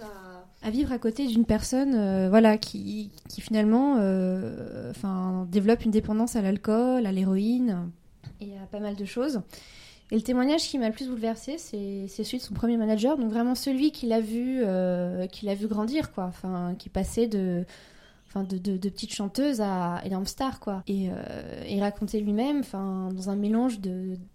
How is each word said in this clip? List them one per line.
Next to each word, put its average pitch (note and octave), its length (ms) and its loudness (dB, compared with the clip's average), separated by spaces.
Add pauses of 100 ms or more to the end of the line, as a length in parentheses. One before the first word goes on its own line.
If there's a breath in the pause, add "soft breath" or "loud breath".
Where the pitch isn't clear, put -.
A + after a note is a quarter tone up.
à... F#3+ 680 -14
à G#3+ 40 0
vivre C4 200 2
à B3 60 0
côté A#3 300 0
d'une A3+ 180 6
personne, B3+ 480 2
euh, F#3+ 380 4
voilà, G#3+ 260 10
qui, G#3 540 -8 (180)
qui - 120 -10
finalement, A3+ 580 4
euh, F#3 880 0
enfin, F#3 640 -4
développe G3 340 4
une A3 60 4
dépendance G#3+ 440 2
à A3+ 60 2
l'alcool, A3 640 2
à G3 60 0
l'héroïne F#3+ 800 2 (500)
et G3+ 160 -12
à F#3+ 80 -14
pas G#3 140 -10
mal G#3 160 -4
de G3+ 100 -6
choses. A#3+ 380 -2 (680 loud breath)
Et G#3+ 40 2
le A3 60 4
témoignage B3+ 480 4
qui C#4+ 80 -2
m'a A#3 100 2
le A3 60 0
plus B3+ 140 -8
bouleversée, A3+ 500 -4
c'est, G3 500 -8
c'est G#3 160 -6
celui B3+ 140 -4
de B3 60 -8
son - 100 -10
premier A#3 240 2
manager, A3 400 2
donc A3+ 140 0
vraiment A#3+ 240 2
celui C4+ 360 2
qui - 140 -8
l'a A3+ 160 4
vu, A#3+ 420 -2
euh, F3+ 640 0
qui - 180 -12
l'a G3+ 100 0
vu G#3 120 -2
grandir, A3+ 460 -2
quoi. F#3+ 120 -4
Enfin, F3+ 520 -4
qui - 120 -16
est - 20 -12
passé G#3+ 360 0
de, F#3 380 0 (640 loud breath)
enfin, G3 160 -4
de, F#3+ 160 -4
de, F#3+ 180 0
de F#3+ 120 -2
petite G3+ 240 -8
chanteuse A#3 480 0
à F3+ 440 -2
énorme F#3+ 220 -2
star, C4+ 320 -4
quoi. F#3+ 260 -6
Et, F#3+ 240 -2
euh, - 560 -8
et G3 160 -2
raconter G#3 380 -2
lui-même, A3 400 0
enfin, F#3+ 540 -4
dans F#3 180 -4
un G3 40 -2
mélange A3 440 2
de, F#3 340 -6 (220)